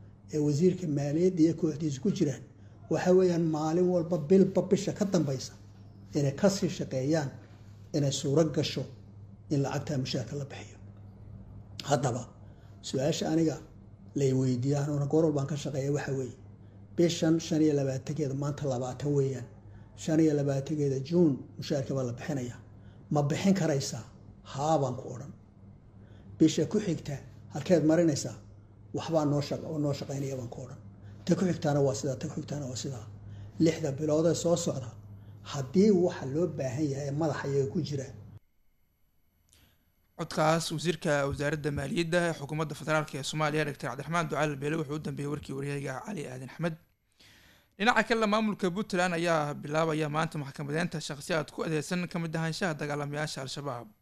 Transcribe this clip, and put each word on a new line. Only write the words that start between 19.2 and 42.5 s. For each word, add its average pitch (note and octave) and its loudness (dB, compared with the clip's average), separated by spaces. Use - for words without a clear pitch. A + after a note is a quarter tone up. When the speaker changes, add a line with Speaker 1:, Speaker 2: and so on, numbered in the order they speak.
Speaker 1:
Shan D#3+ 2
iyo D#3 8
labaatankeeda C#3 0
June D#3+ 4
mushaarka C#3 -2
baa C3 0
la A#2+ -2
bixinayaa. B2 -6
Ma D3 4
bixin D#3 4
karaysaa? C#3 0
Haa D3+ 2
baan B2 0
ku - -10
odhan. B2 -12
Bisha D#3 4
ku G#3 0
xigta D3+ -4
halkeed D#3 4
marinaysaa? D#3 4
Waxbaa D3+ 0
noo C#3+ 2
shaq-, C3 -4
oo D#3+ -6
noo D3 0
shaqaynaya C3+ -6
baan A#2+ -8
ku - -12
odhan. - -14
Ta F3 4
ku F#3+ 2
xigtaana D3+ 2
waa C3+ 4
sidaa, C3+ -2
ta D#3 -8
ku D3 -8
xigtaana C#3+ -8
waa B2+ -8
sidaa. - -8
Lixda D#3+ 2
bilood D3+ 2
ee D#3+ 4
soo E3+ 2
socda, C3+ -4
haddii F3+ 4
waxa F3 4
loo D3+ 0
baahan C#3+ -4
yahay C#3 -4
ee C#3 -4
madaxa D3 -2
iyaga C#3 2
ku F#3 0
jira. C3+ -4
Speaker 2:
Codkaas D#3+ 2
wasiirka D#3+ -2
wasaaradda D3 -2
maaliyadda D#3 -2
ee E3 0
xukuumadda D3+ -6